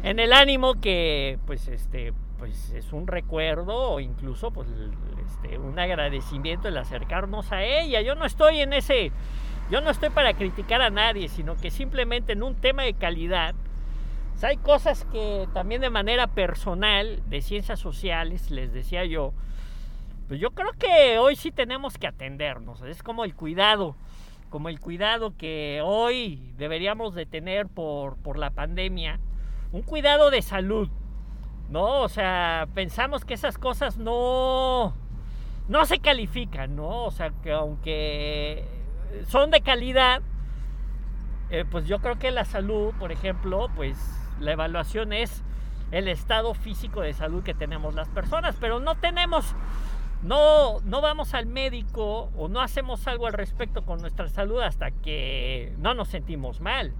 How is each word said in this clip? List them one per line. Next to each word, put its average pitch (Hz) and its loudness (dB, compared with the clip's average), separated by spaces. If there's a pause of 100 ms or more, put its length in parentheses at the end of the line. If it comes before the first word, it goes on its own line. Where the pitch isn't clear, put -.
En 196 0
el 233 6
ánimo 262 8
que, 151 2
pues, 139 -4
este, 123 -4 (260)
pues, 117 -6
es 120 -6
un 165 -4
recuerdo 175 0
o 143 0
incluso, 135 -4
pues, 127 -6
el, 110 -6 (340)
este, - -6
un 135 -6
agradecimiento 160 -2
el 175 -2
acercarnos 175 -4
a 196 0
ella. 269 2
Yo 254 0
no 320 -4
estoy 311 6
en 277 2
ese, 254 4 (580)
yo 247 2
no 311 2
estoy 302 2
para 269 6
criticar 202 0
a 240 6
nadie, 208 2
sino 160 -4
que - -4
simplemente 240 0
en 208 0
un 269 -2
tema 269 2
de 240 0
calidad, 170 0 (840)
o - -4
sea, 233 0
hay 294 2
cosas 285 4
que 208 -2
también 208 -2
de 262 2
manera 226 2
personal, 202 0
de 143 -2
ciencias 202 -2
sociales, 165 -2
les 127 -2
decía 170 -2
yo, 156 -2 (960)
pues 139 -6
yo 214 0
creo 392 -4
que 294 8
hoy 269 8
sí 320 -6
tenemos 254 -4
que 190 -4
atendernos. 131 -6
Es 139 -12
como 233 -6
el 202 -6
cuidado, 185 2 (540)
como 151 -8
el 151 -10
cuidado 208 0
que 151 -4
hoy 214 0
deberíamos 185 -2
de 165 -6
tener 185 -4
por, 143 -6
por 143 -6
la 143 -2
pandemia, 160 -2 (540)
un 285 -4
cuidado 294 8
de 254 4
salud, 196 0 (800)
¿no? 202 2
O 226 2
sea, 175 2
pensamos 233 -2
que 240 -4
esas 240 -2
cosas 254 0
no, 254 2 (720)
no 294 6
se 311 2
califican, 165 0
¿no? 175 -4
O 208 -4
sea, 156 -4 (120)
que 160 -4
aunque 151 -2 (640)
son 285 6
de 311 8
calidad, 254 4 (1300)
eh, 170 0
pues 160 -2
yo 196 2
creo 240 0
que 254 0
la 240 0
salud, 214 0
por 180 -4
ejemplo, 190 0
pues 135 -2 (420)
la 147 0
evaluación 165 -2
es 226 -2 (480)
el 190 0
estado 220 0
físico 208 -4
de 151 -2
salud 160 -4
que 170 -4
tenemos 151 -4
las 156 -4
personas, 302 0
pero 233 0
no 311 0
tenemos, 339 2 (680)
no, 285 6
no 214 0
vamos 302 0
al 240 -2
médico 226 -2
o 156 -4
no 208 -2
hacemos 262 -2
algo 233 -2
al 220 -2
respecto 208 -2
con 170 -2
nuestra 170 -4
salud 208 0
hasta 156 0
que 131 -4
no 190 0
nos 226 -2
sentimos 139 -6
mal. 226 -2